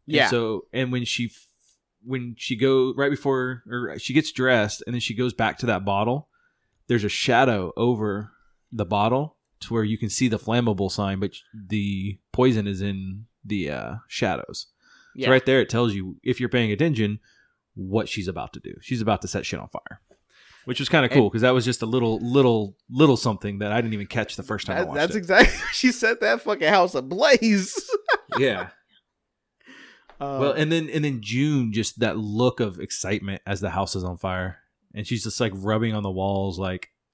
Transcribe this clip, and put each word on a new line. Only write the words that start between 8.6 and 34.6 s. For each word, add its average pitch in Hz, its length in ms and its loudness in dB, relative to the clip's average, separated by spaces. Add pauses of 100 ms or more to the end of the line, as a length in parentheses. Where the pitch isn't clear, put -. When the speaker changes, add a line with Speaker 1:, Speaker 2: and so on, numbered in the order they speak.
Speaker 1:
the 107 140 -4
bottle 113 520 0 (240)
to - 120 -10
where 113 100 2
you 107 140 -2
can 107 120 -4
see 131 200 0
the 107 100 0
flammable 107 520 0
sign, 98 280 -2
but 98 120 -2 (220)
the 101 680 -4 (120)
poison 117 360 2
is 95 140 -4
in 98 440 -6 (200)
the, 98 240 -4
uh, 60 260 -8 (120)
shadows. - 600 -4 (480)
Speaker 2:
Yeah. 127 120 -4
Speaker 1:
So 127 40 6
right 131 140 6
there, 131 160 4
it - 80 0
tells 117 240 0
you, 92 300 -6
if 127 160 -2
you're 123 100 -2
paying 117 220 0
attention, 110 480 0 (560)
what 101 340 -2
she's 92 200 -6
about 80 240 -8
to - 80 -16
do. - 200 -14
She's 120 200 -4
about 104 220 0
to 95 40 -6
set - 180 -6
shit 71 140 -6
on - 100 -14
fire, - 320 -14 (640)
which 127 140 -4
was 139 100 -2
kinda 147 160 6
Speaker 2:
And 123 80 0
Speaker 1:
cool, 120 160 8
'cause 110 120 0
that 127 120 6
was 123 120 2
just 123 160 -2
a 113 40 -4
little, 113 340 0
little, 120 580 2 (120)
little 131 280 6
something 101 420 -4
that 104 120 -2
I 117 100 2
didn't 113 120 -2
even 101 140 -8
catch - 280 -4
the 95 80 -10
first 104 240 -6
time 98 100 -4
I - 40 -2
Speaker 2:
That, 180 60 -2
Speaker 1:
watched 156 120 -6
Speaker 2:
that's 175 160 0
Speaker 1:
it. - 40 0
Speaker 2:
exactly, 190 380 6 (100)
<laughs> - 60 -8
she 254 180 2
set 233 300 0
that 226 200 0
fucking 180 260 0
house 185 280 4
ablaze. 196 800 2 (380)
<laughs> - 240 -4
Speaker 1:
Yeah. 98 320 0 (1500)
Speaker 2:
Um, 139 180 -4
Speaker 1:
Well, 143 120 2
and 156 200 2
then, 160 180 0
and 151 140 -2
then 135 180 -2
June, 127 520 0
just 107 260 -2
that 110 180 0
look 113 420 0
of 98 200 -2
excitement 98 640 -6
as 95 160 -4
the 98 100 -2
house 95 240 -2
is 92 80 -4
on 90 140 -6
fire, 92 420 -6 (340)